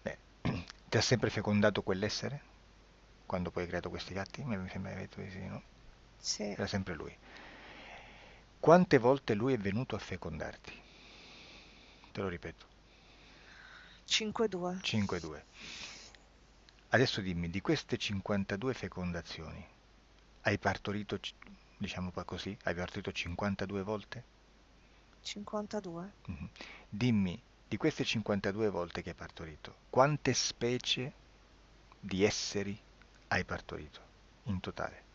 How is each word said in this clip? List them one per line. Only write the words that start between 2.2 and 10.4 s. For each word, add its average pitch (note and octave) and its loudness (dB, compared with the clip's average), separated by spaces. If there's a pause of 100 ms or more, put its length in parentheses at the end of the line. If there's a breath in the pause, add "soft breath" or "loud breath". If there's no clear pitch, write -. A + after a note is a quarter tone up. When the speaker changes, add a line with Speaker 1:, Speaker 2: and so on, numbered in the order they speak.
Speaker 1:
Quando F2+ -2
poi F2+ 0
hai E2+ -4
creato F2+ -2
questi F2+ -6
gatti? G2 -6
Mi F#2+ -2
sembra F#2+ -6
che F#2+ -6
hai F#2+ -6
detto - -10
di G2 -8
sì, F#2+ -10
no? - -8 (560)
Speaker 2:
Sì. - -4
Speaker 1:
Era G2+ -2
sempre F#2+ -2
lui. C#2+ -10 (1400 loud breath)
Quante E3+ 10
volte B2+ 4
lui B2 4
è A#2+ 4
venuto G#2 0
a G2 -6
fecondarti? - -8 (1300 loud breath)